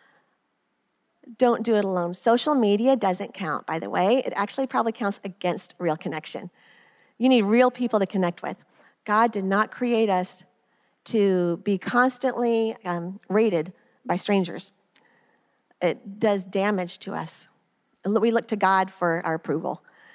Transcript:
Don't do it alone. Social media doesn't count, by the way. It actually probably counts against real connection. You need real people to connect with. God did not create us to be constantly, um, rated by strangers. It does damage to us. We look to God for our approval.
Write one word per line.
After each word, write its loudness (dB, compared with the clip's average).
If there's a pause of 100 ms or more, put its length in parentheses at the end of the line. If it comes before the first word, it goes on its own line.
(1400)
Don't 4
do 0
it 2
alone. -2
Social 2
media 4
doesn't -2
count, -6
by -6
the -8
way. 2
It -6
actually -2
probably -2
counts -4
against -6
real -2
connection. -8 (680)
You 4
need 6
real 4
people 0
to 0
connect -2
with. -10 (440)
God 2
did -4
not 0
create 0
us -2 (600)
to 2
be 0
constantly, 0
um, -6 (100)
rated 2 (320)
by -2
strangers. -2 (1080)
It -4
does 0
damage -2
to -10
us. -10 (560)
We 2
look 0
to -2
God 2
for -2
our -2
approval. -4 (320)